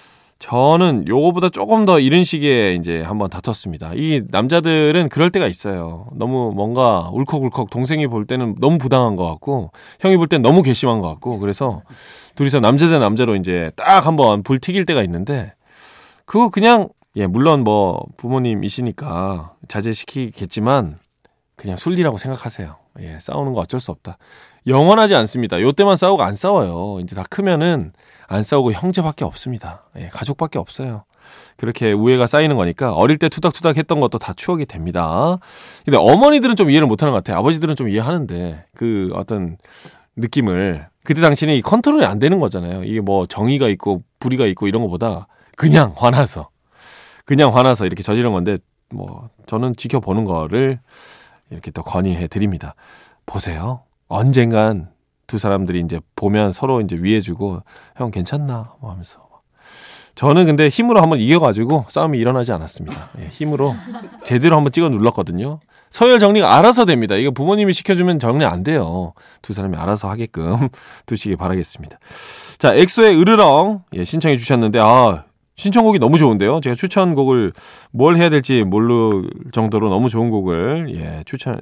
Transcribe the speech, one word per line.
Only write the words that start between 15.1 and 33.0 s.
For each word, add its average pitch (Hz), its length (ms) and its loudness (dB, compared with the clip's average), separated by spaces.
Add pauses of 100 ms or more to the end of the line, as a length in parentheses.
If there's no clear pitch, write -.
그거 226 240 2
그냥, 220 380 4 (280)
예, 101 100 -2
물론 131 380 2
뭐 104 400 0 (140)
부모님이시니까 101 1400 -6 (140)
자제시키겠지만 110 1300 -4 (580)
그냥 95 200 -10
순리라고 165 420 -2
생각하세요. 110 580 -12 (240)
예, 80 180 -16
싸우는 135 360 -8
거 107 60 -6
어쩔 107 200 -6
수 - 120 -12
없다. - 260 -16 (480)
영원하지 185 500 4
않습니다. 110 440 -2
요때만 175 360 2
싸우고 185 260 2
안 101 120 -2
싸워요. 101 640 -2
이제 87 140 -10
다 98 140 -8
크면은 165 640 -2 (340)
안 101 160 -4
싸우고 127 300 0
형제밖에 160 520 -4
없습니다. 98 580 -10 (160)
예, 87 100 -14
가족밖에 - 500 -8
없어요. 117 460 -10 (520)
그렇게 113 360 -2
우애가 120 340 4
쌓이는 147 300 2
거니까 98 360 -2
어릴 117 260 2